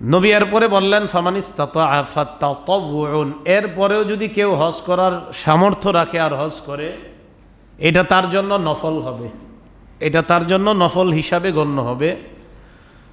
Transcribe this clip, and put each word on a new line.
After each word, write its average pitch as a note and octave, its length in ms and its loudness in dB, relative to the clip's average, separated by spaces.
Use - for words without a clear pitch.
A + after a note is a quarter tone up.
নবী F3+ 300 2
এরপরে G#3 360 2
বললেন, G3+ 380 2
"ফামান F3+ 300 -2
ইসতাতাআ D3+ 680 -2
ফাত্তাতাউউন।" D3+ 1300 -2
এরপরেও G3 600 2
যদি G3 240 -2
কেউ G3+ 260 0
হজ D#3+ 220 0
করার F3+ 280 2
সামর্থ্য F#3 560 2
রাখে E3+ 320 0
আর D#3 140 0
হজ D3 200 -4
করে, C#3+ 220 -8
এটা E3 260 4
তার F#3 260 2
জন্য G3 240 0
নফল D#3+ 460 -2
হবে, A#2+ 280 -10
এটা D#3 220 0
তার E3+ 240 2
জন্য F#3+ 240 2
নফল F#3 420 2
হিসাবে F3 400 0
গণ্য D3 280 0
হবে। B2 360 -2